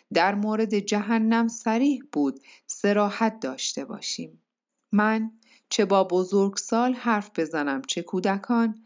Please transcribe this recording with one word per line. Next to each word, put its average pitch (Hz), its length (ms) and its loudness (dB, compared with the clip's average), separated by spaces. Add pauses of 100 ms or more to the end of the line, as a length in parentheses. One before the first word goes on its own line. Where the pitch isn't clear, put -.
(140)
در 190 220 4
مورد 214 440 0
جهنم 220 680 2
صریح 233 640 0
بود، 139 280 0 (280)
صراحت 208 720 0
داشته 135 460 -6
باشیم. - 560 -10 (500)
من 220 400 2 (380)
چه 202 160 2
با 190 180 4
بزرگسال 196 880 0
حرف 226 360 -2 (100)
بزنم، 147 420 -2
چه 170 200 -6
کودکان، 196 840 -2